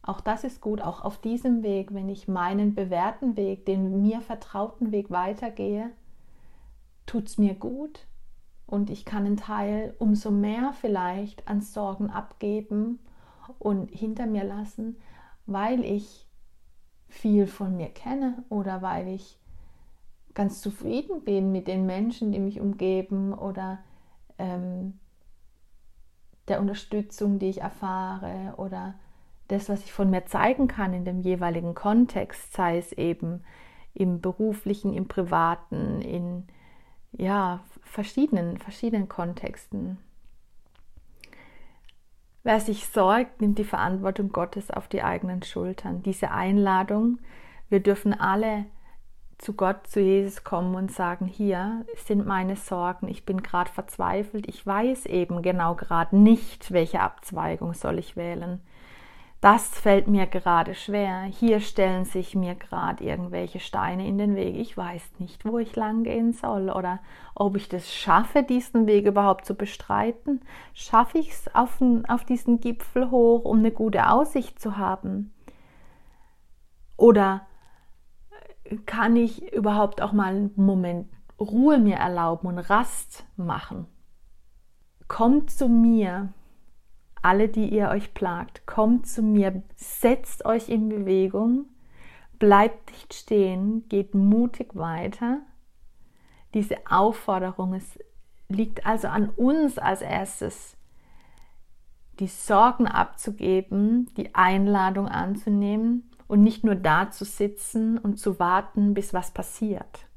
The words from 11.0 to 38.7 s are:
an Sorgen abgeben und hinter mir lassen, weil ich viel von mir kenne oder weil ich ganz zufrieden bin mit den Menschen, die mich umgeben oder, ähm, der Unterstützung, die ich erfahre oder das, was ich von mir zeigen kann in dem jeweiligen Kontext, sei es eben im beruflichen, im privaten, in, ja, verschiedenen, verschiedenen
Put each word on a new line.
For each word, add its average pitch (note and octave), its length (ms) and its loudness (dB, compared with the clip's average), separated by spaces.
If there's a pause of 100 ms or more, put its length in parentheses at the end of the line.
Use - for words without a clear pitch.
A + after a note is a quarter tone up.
an G#3 120 -2
Sorgen G#3 500 -6
abgeben G#3+ 920 -6 (580)
und G3 320 -2
hinter A3 360 -6
mir G#3 180 -2
lassen, G#3 520 -8 (500)
weil G#3+ 380 -2
ich - 420 -8 (840)
viel G#3 380 2
von F#3 300 -6
mir E3+ 120 -8
kenne B3+ 640 -6
oder F#3+ 320 -6
weil F3+ 260 -6
ich F#3+ 300 -14 (960)
ganz G3+ 260 -2
zufrieden A#3 640 -6
bin G3 260 0
mit F#3+ 160 -4
den F#3 200 -2
Menschen, G#3+ 440 -2
die G3 80 -2
mich G3 220 -4
umgeben G3 720 -2
oder, F#3+ 460 -10 (600)
ähm, F3+ 600 -8 (1500)
der - 140 -2
Unterstützung, G3+ 760 -4
die F#3+ 100 -2
ich F#3+ 120 -6
erfahre F#3 960 -8
oder F#3+ 380 -10 (540)
das, G3+ 220 -4
was G3+ 120 -4
ich - 100 -18
von G3 180 2
mir F#3 160 0
zeigen B3+ 420 2
kann G3 240 -2
in F3+ 140 -6
dem F#3 140 -4
jeweiligen F3 540 -2
Kontext, - 800 0
sei F3 240 0
es F3 160 -6
eben E3+ 500 -4 (520)
im F3+ 260 0
beruflichen, G3+ 720 -2
im F#3 160 -4
privaten, F3 960 -2
in, F3 440 -8 (640)
ja, F#3 480 -2 (220)
verschiedenen, G#3 760 -2
verschiedenen G#3 500 -4